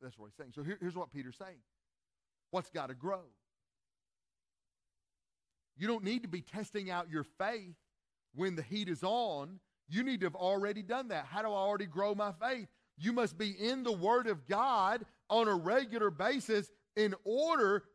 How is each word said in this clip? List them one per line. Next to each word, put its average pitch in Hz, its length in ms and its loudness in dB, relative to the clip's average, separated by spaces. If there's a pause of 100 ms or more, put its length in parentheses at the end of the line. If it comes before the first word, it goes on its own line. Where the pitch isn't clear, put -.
that's 127 160 -16
what 107 140 -20
he's - 60 -20
saying. 127 180 -16
So 147 80 -10
here, 185 180 -6
here's 175 160 -6
what 170 140 -8
Peter's 127 260 -10
saying. 185 220 -16 (920)
What's 180 180 -2
gotta 135 240 -6
grow? 180 280 -4 (2500)
You 175 100 -4
don't 226 160 0
need 233 200 -2
to 233 60 -8
be 170 120 -6
testing 196 500 -8
out 175 200 -4
your 156 140 -4
faith 196 520 -6 (580)
when 175 220 -2
the 156 60 -4
heat 180 260 -4
is 170 160 -4
on. 185 560 -2 (280)
You 190 140 -2
need 254 180 -2
to 185 60 0
have 160 80 -2
already 196 480 0
done 240 260 -4
that. 151 180 -4
"How 185 160 -4
do 220 60 0
I - 20 -2
already 202 360 0
grow 196 280 0
my 202 180 -2
faith?" 233 360 -2 (280)
You 180 160 -2
must 226 260 2
be 208 120 0
in 226 320 -2
the 233 100 0
Word 220 340 4
of 156 200 -2
God 214 600 2 (240)
on 220 180 6
a 202 60 4
regular 214 560 2
basis 208 600 0 (260)
in 208 180 4 (100)
order 233 600 4 (100)